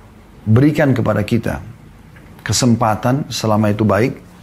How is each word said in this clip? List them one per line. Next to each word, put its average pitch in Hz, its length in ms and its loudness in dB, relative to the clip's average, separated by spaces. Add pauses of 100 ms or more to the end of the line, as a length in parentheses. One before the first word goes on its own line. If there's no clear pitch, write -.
(500)
berikan 139 480 4
kepada 107 240 0
kita 98 400 -4 (800)
kesempatan, 120 880 0
selama 107 400 0
itu 107 160 0
baik, 104 320 0 (260)